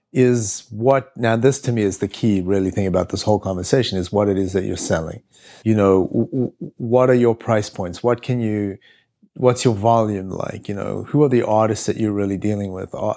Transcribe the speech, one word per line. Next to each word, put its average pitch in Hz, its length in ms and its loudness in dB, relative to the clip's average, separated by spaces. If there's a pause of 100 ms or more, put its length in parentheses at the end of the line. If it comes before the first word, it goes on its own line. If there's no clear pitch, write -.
(120)
is 123 580 0
what, 131 460 0
now 117 200 2
this 131 260 2
to 120 100 -2
me 113 100 0
is 98 160 0
the 98 100 -4
key 104 320 0
really 95 300 0
thing 98 160 -2
about 90 240 0
this 98 120 -6
whole 104 160 2
conversation, 95 580 -2
is 87 140 -4
what 104 180 2
it 98 80 0
is 95 180 -2
that 95 100 0
you're 95 120 -6
selling. 82 460 -4 (400)
You 110 120 2
know, 95 320 4
w-, 117 200 0
w-, - 520 -6
what 127 320 2
are 127 40 6
your 120 200 4
price 110 360 -2
points? 87 320 -8
What 120 200 0
can 123 180 -4
you, 104 380 -2 (580)
what's 123 280 2
your 120 100 4
volume 104 560 0
like? - 380 -10
You 104 60 -6
know, 101 300 -6
who 147 180 2
are 143 60 4
the 123 180 2
artists 107 400 2
that 101 120 -2
you're 107 140 0
really 101 260 -2
dealing 101 340 -4
with? 95 220 -10
Uh, 107 220 -4